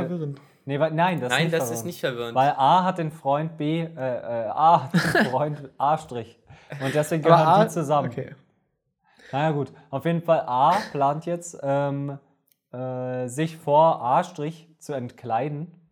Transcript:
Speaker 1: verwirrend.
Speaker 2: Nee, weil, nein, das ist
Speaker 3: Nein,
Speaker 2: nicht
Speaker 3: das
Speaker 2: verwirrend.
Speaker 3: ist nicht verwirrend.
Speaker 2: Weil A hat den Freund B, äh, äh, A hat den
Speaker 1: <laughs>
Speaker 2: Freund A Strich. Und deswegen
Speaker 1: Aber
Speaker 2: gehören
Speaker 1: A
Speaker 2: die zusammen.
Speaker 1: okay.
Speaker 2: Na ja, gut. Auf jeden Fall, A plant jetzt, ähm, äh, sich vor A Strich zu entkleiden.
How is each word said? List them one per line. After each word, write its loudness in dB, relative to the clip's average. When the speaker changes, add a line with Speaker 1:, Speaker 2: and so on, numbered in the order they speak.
Speaker 1:
verwirrend. -8
Speaker 2:
Nee, -4
weil, 0
nein, 0
das -2
ist 4
Speaker 3:
Nein, 2
Speaker 2:
nicht -2
Speaker 3:
das 0
Speaker 2:
verwirrend. -2
Speaker 3:
ist -10
nicht -10
verwirrend. -4
Speaker 2:
Weil 4
A 4
hat -2
den -4
Freund -4
B, -2
äh, -6
äh, -6
A 4
hat -8
den 4
Speaker 1:
<laughs> 2
Speaker 2:
Freund -4
A 2
Strich. -12
Und -4
deswegen 0
Speaker 1:
Aber 10
Speaker 2:
gehören 6
Speaker 1:
A 6
Speaker 2:
die 0
zusammen. 0
Speaker 1:
okay. -10
Speaker 2:
Na -2
ja, 2
gut. -4
Auf -6
jeden 0
Fall, 2
A 4
plant 0
jetzt, -8
ähm, -2
äh, -6
sich -6
vor 4
A 2
Strich -10
zu -12
entkleiden. -6